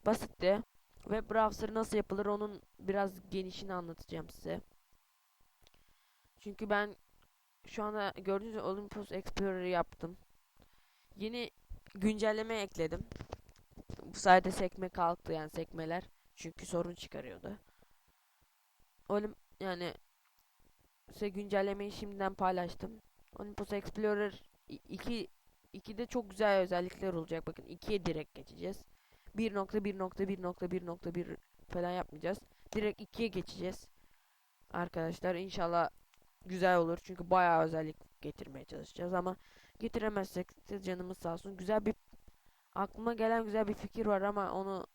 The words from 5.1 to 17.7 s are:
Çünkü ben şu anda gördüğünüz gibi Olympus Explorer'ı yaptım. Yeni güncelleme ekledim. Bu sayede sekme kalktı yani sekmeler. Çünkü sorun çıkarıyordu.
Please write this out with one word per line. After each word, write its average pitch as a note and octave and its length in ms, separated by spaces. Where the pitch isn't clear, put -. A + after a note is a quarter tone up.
Çünkü G#3 300
ben G#3 260
şu - 160
anda G#3+ 340
gördüğünüz G3 360
gibi G#3+ 80
Olympus G3+ 500
Explorer'ı F#3 560
yaptım. F3 500
Yeni A3 360
güncelleme G#3+ 680
ekledim. E3 460
Bu - 160
sayede F#3 320
sekme F#3 380
kalktı F3 440
yani D#3 160
sekmeler. E3 540
Çünkü - 300
sorun F3 300
çıkarıyordu. C#3+ 640